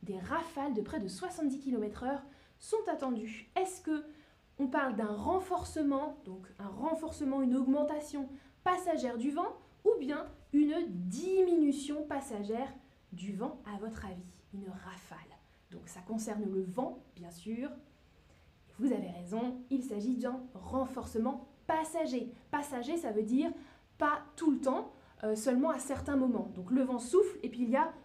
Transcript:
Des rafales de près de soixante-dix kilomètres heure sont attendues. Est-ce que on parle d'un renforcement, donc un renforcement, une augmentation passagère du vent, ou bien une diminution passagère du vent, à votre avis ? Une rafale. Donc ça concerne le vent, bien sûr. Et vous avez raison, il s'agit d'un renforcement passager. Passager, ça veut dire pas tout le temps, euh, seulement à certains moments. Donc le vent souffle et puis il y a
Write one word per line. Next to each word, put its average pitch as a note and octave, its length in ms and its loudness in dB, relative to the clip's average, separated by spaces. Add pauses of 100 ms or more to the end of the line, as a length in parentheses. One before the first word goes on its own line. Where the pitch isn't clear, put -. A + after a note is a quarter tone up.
Des F#3+ 160 -6
rafales C#4+ 540 -4
de G#3 80 0
près D#4+ 180 -4
de G3 80 -4
soixante-dix D4+ 520 -4
kilomètres A#3+ 440 -2
heure C#4 200 -2 (340)
sont G#4+ 300 0
attendues. B3 680 -2
Est-ce F#4+ 260 -2
que D4+ 220 0 (540)
on C#4 100 0
parle C4+ 280 2
d'un G#3 180 0
renforcement, D4+ 1120 0
donc F#3 220 -12 (120)
un G3+ 80 -8
renforcement, C#4 760 -2
une B3+ 140 4
augmentation C#4+ 720 2 (360)
passagère D#4+ 540 2
du C4 140 0
vent, F4 240 -2 (300)
ou G#4+ 140 8
bien D4 280 -4 (240)
une D4+ 380 6
diminution D4+ 1120 2
passagère A#3+ 720 -4 (400)
du F#3 200 -8
vent, A#3+ 320 -6
à G#3 120 -8
votre A3 280 -8
avis ? F3+ 360 -12 (120)
Une G3 160 -10
rafale. F#3 480 -14 (540)
Donc E3+ 160 -16
ça - 140 -16
concerne G#3+ 420 -4
le F#3+ 200 0
vent, A3+ 400 -4 (120)
bien F3 160 -16
sûr. A#3 380 -6
Et - 1120 -20
vous B3 120 4
avez F#3+ 200 -2
raison, G#3+ 580 -4
il C4 140 0
s'agit G#3+ 340 0
d'un B3+ 240 -2 (120)
renforcement B3+ 960 -2 (200)
passager. D#4+ 680 0 (180)
Passager, C#4+ 460 -2
ça C#4 140 -2
veut G#3+ 120 2
dire C4+ 280 4 (460)
pas - 260 2 (120)
tout D#4 160 4
le C4 80 4
temps, C4+ 320 2 (320)
euh, G#3+ 120 2
seulement B3+ 340 4
à C#4 100 0
certains C#4+ 360 -2
moments. B3+ 400 4
Donc F#3 160 -4
le C4+ 120 6
vent B3+ 160 2
souffle F#4 440 6
et - 60 -2
puis A#3+ 140 -2
il A3+ 60 0
y B3 60 6
a D#4+ 160 6 (140)